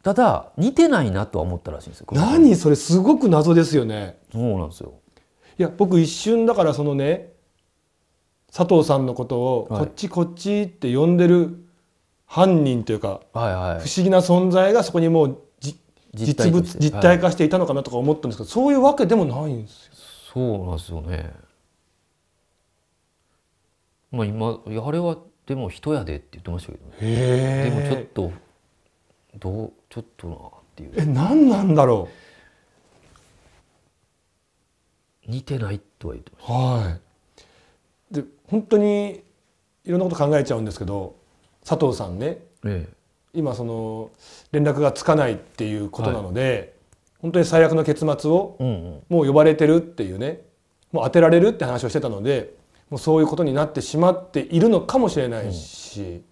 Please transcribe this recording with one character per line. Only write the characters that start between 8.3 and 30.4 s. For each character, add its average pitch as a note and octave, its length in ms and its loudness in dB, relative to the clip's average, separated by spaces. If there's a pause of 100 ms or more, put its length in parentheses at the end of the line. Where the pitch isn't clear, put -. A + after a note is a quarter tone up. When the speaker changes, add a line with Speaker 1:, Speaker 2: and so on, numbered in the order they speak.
Speaker 2:
佐 F3 160 -2
藤 E3+ 140 6
さ D3 160 2
ん C3 80 0
の B2 80 -6
こ B2 120 -6
と A#2+ 140 -4
を、 B2 300 -2
Speaker 1:
は G#2+ 60 -4
い。 - 100 -2
Speaker 2:
「こ - 40 -12
っ - 40 -20
ち、 G3+ 140 -10
こ F3 140 -2
っ F3 120 -4
ち」 G#3 300 -4
っ F#3 40 -8
て B2+ 260 -6
呼 D3 120 2
ん F3 100 4
で F3 120 4
る F3 360 2 (600)
犯 F3 380 4
人 B2 180 0
と A2 100 -4
い G#2+ 40 0
う - 20 -8
か、 G2 220 -6 (120)
Speaker 1:
は A2+ 180 -2
い F#2 40 -2
は F#2 220 -4
い。 E2 100 -10
Speaker 2:
不 - 100 -6
思 F#3 60 0
議 F#3+ 80 2
な F#3 80 6
存 F3+ 320 4
在 F#3 220 4
が A3+ 100 4
そ - 100 -6
こ F3 80 0
に E3 80 2
も E3 160 4
う C3+ 140 -2 (220)
じ-、 C#3+ 180 -12 (360)
Speaker 1:
実 B2 200 -2 (100)
体 E3+ 60 4
と F3 80 4
し E3+ 40 2 (100)
て。 - 60 -14
Speaker 2:
実 - 20 -8
物、 D3+ 160 2
実 - 40 -4
体 F3 200 6
化 F3 100 2
し E3 60 -6
て E3+ 80 2
い D#3 40 2
た F#3 100 0
の F3+ 80 0
か C#3 80 -4
な C#3 100 -4
と A#2+ 80 -12
か A#2+ 60 -6
思 C#3 140 0
っ D3+ 60 -2
た C3+ 80 -8
ん A#2+ 40 -4
で G#2+ 60 -12
す - 20 -20
け - 0 -
ど、 A2+ 60 -10
Speaker 1:
は - 40 -14
い。 - 40 -16
Speaker 2:
そ B3+ 160 0
う C#4+ 40 4
い - 20 4
う C4 80 2
わ C#4 140 4
け B3 100 0
で G3+ 80 2
も G3 100 2
な C#3+ 240 -6
い C#3 60 -6
ん A2 80 -8
で G#2+ 60 -16
す - 180 -20
よ。 - 60 -20 (420)
Speaker 1:
そ B2+ 60 -4
う G#2 260 -4
な E2+ 80 -6
ん - 40 -6
で E2 40 -8
す F2 80 -18
よ E2 120 -10
ね。 D#2+ 300 -10 (2750)
ま A#2 140 -4
あ、 - 20 -2
今、 A2 420 -4
「い A2 60 -10
や、 A2 120 -6
あ D3 60 -6
れ E3 60 -2
は E3+ 180 -4 (300)
で C#3 80 -6
も A#2 160 -8
人 - 240 -6
や A2+ 100 -4
で」 D2+ 120 -8
っ - 20 -12
て - 140 -18
言 E2+ 80 -20
っ - 40 -20
て F2 60 -10
ま E2+ 80 -6
し - 80 -12
た - 60 -18
け - 60 -20
ど - 80 -20
ね。 - 140 -20
Speaker 2:
へ B2+ 680 0
ー。 C#3 40 -2 (140)
Speaker 1:
で - 20 -4
も C3+ 60 -2
ち - 40 -8
ょ - 20 -14
っ - 40 -14
と、 F2+ 260 -6 (1040)
ど G2+ 280 -8
う、 - 60 -18 (160)
ち - 100 -16
ょ - 40 -12
っ - 20 -20 (140)
と E2+ 100 -16
な E2 60 -12
っ - 40 -18 (380)